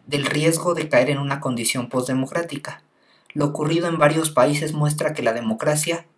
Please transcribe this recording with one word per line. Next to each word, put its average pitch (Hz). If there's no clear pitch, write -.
del 139
riesgo 160
de 151
caer 131
en 139
una 139
condición 120
postdemocrática. 135
Lo 147
ocurrido 160
en 165
varios 151
países 147
muestra 151
que 151
la 117
democracia 147